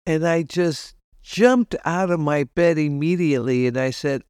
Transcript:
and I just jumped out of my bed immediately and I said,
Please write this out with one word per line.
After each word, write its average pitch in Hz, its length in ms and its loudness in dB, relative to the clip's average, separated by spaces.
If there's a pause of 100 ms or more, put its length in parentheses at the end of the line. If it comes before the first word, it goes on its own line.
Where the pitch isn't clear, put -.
and 160 220 0
I 170 160 0
just 165 540 -4 (260)
jumped 247 600 2
out 175 260 0
of 175 80 0
my 147 240 0
bed 165 340 2
immediately 143 920 0
and 123 80 -4
I 131 140 -2
said, 135 400 -4